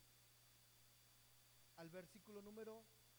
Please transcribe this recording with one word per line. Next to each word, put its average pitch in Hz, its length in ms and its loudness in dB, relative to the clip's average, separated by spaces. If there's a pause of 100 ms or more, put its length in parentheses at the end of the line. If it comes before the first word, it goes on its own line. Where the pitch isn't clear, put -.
(1800)
al 165 140 6
versículo 185 520 4
número 220 440 4 (340)